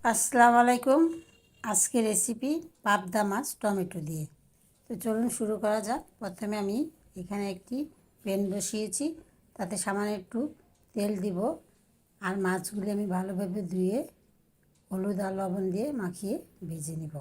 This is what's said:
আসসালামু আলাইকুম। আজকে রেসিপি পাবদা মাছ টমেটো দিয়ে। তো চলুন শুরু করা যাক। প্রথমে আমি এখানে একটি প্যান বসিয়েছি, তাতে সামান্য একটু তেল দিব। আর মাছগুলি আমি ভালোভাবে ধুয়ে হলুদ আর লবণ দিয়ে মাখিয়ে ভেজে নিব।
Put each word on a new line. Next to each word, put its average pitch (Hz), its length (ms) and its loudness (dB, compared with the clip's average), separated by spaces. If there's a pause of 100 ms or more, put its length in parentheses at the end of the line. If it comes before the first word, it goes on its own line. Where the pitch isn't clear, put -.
আসসালামু 240 580 6
আলাইকুম। 247 400 6 (640)
আজকে 220 340 2 (100)
রেসিপি 220 420 0 (360)
পাবদা 208 440 2
মাছ 226 160 -2 (140)
টমেটো 190 480 -2
দিয়ে। 156 160 -4 (640)
তো 247 60 -8 (100)
চলুন 226 240 0 (100)
শুরু 214 260 -2
করা 214 240 2
যাক। 262 160 -2 (180)
প্রথমে 208 420 -6
আমি 196 160 -2 (420)
এখানে 202 240 -4 (100)
একটি 190 220 -10 (460)
প্যান 196 180 0 (120)
বসিয়েছি, 214 520 -4 (520)
তাতে 196 180 -6 (100)
সামান্য 208 260 0 (100)
একটু 185 180 -8 (560)
তেল 208 180 0 (120)
দিব। 185 140 -2 (880)
আর 185 80 0 (100)
মাছগুলি 190 520 -2
আমি 208 100 0 (100)
ভালোভাবে 185 440 -2 (120)
ধুয়ে 185 260 2 (920)
হলুদ 190 360 -2
আর 190 120 -4
লবণ 190 260 -2 (100)
দিয়ে 226 140 0 (120)
মাখিয়ে 196 360 -4 (320)
ভেজে 160 320 -8
নিব। 156 200 -10